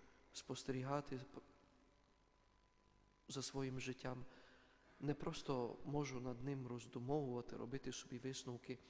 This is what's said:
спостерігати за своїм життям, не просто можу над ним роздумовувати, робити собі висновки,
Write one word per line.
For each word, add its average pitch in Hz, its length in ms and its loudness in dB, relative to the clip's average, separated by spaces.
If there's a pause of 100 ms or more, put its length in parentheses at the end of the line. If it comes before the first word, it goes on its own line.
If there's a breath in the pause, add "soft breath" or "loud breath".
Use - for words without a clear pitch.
(340 loud breath)
спостерігати 135 880 0 (2000)
за 135 140 -2
своїм 131 380 2
життям, 127 460 0 (720 loud breath)
не 143 140 4
просто 127 720 2
можу 135 340 2
над 123 240 0
ним 135 240 0
роздумовувати, 123 920 2
робити 127 340 -2
собі - 260 -4
висновки, 127 640 -2 (100)